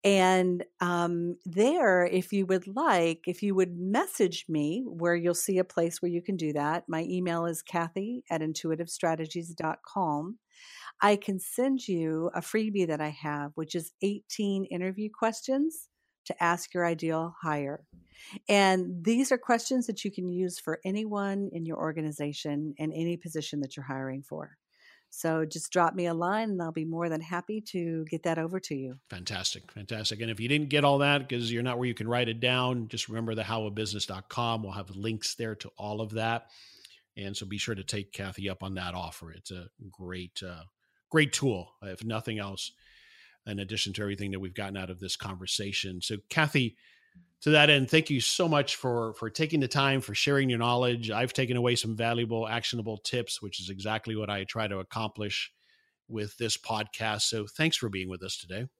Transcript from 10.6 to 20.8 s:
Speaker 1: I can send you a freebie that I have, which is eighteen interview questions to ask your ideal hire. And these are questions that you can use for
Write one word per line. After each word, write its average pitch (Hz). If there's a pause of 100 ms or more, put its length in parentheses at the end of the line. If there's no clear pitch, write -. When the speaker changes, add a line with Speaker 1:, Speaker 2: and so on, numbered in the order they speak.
Speaker 1:
I 202
can 196
send 262
you 165
a 180
freebie 202
that 156
I 151
have, 147
which 160
is 165 (100)
eighteen 202
interview 190
questions 262 (360)
to -
ask 170
your 175
ideal 165
hire. 147 (640)
And 190
these 233
are 254
questions 247
that 214
you 196
can 180
use 180
for 160